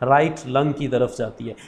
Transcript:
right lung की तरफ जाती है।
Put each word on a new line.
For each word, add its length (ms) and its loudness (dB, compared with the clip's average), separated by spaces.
right 320 4
lung 280 0
की 140 -4
तरफ 300 0
जाती 260 -8
है। 100 -10